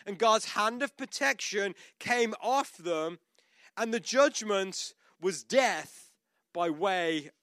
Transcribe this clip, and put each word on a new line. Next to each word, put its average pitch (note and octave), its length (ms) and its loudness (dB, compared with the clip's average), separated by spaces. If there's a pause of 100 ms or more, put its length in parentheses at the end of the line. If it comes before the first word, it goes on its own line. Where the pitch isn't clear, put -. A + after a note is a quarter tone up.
and G3+ 100 -6
God's A3 280 4
hand A3+ 360 0
of - 160 -4
protection G#3+ 800 -2 (240)
came A#3 420 2
off C4 360 0
them, E3 420 -4 (580)
and A3+ 160 -2
the A#3 60 0
judgment G#3 960 0 (260)
was F3 220 -2
death G3+ 680 0 (400)
by E3+ 200 0
way E3 580 0 (140)